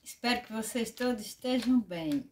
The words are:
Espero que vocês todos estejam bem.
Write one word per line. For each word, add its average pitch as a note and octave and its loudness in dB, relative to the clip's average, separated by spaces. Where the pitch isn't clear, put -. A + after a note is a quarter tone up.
Espero A#3+ -2
que - -14
vocês A3 -2
todos B3 -2
estejam B3+ 2
bem. D#3+ -2